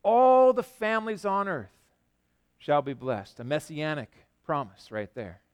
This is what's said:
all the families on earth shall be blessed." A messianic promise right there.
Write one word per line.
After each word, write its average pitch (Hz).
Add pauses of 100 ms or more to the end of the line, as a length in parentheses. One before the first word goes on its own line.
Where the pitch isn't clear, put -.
all 254
the 254
families 220
on 196
earth 131 (880)
shall 147
be 135
blessed." 120
A 120
messianic 151 (320)
promise 135
right 107
there. 95 (120)